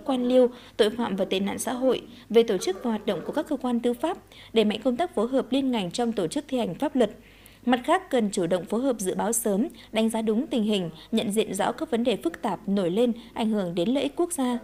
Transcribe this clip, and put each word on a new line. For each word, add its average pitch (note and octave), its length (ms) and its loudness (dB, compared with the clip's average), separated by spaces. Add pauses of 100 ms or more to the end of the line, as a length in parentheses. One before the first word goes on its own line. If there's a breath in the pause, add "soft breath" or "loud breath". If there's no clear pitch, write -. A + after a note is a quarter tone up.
quan B3 240 -2
liêu, B3+ 220 6 (260 loud breath)
tội G#3+ 140 4
phạm A3 260 -2
và F#3+ 80 0
tệ F#3+ 160 0
nạn G3 180 -2
xã A3+ 140 -4
hội, B3+ 300 0 (260 loud breath)
về A3+ 140 6
tổ A3 160 2
chức - 260 -4
và A#3+ 60 0
hoạt G#3+ 160 -4
động F#3+ 200 0
của F#3 60 -6
các D#4 160 -2
cơ D4 80 -2
quan B3 240 -2
tư A#3+ 120 0
pháp, G#3+ 260 -4 (340 loud breath)
đẩy A3 120 4
mạnh G#3 200 -2
công B3 120 2
tác F4 180 -2
phối A3+ 140 0
hợp B3+ 240 0
liên C4+ 180 2
ngành G3+ 200 -2
trong A#3 220 -2
tổ G3 140 -2
chức C#4+ 220 -4
thi C4 100 -2
hành G3 160 -2
pháp C#4+ 220 -2
luật. A3 140 4 (560 loud breath)
Mặt B3 180 2
khác, F#4 260 2
cần A3+ 200 2
chủ F#3 160 0
động E3+ 180 0
phối A3 180 -2
hợp C4+ 160 0
dự F#3 160 -2
báo F#3+ 180 -2
sớm, G#3+ 360 0 (240 loud breath)
đánh A3 160 2
giá A3 140 -2
đúng A3 240 0
tình A#3 180 0
hình, G3 260 0 (220 loud breath)
nhận G#3 200 0
diện G#3 220 0
rõ G3 180 0
các - 180 -6
vấn A#3 140 0
đề A#3 120 2
phức E4 260 -4
tạp G3 260 -4
nổi G3 220 2
lên, A#3 220 2 (220 loud breath)
ảnh A3 160 -2
hưởng F#3 240 -2
đến F3+ 140 0
lợi C4+ 140 0
ích C#4+ 140 -4
quốc F4 160 0
gia, B3 320 -2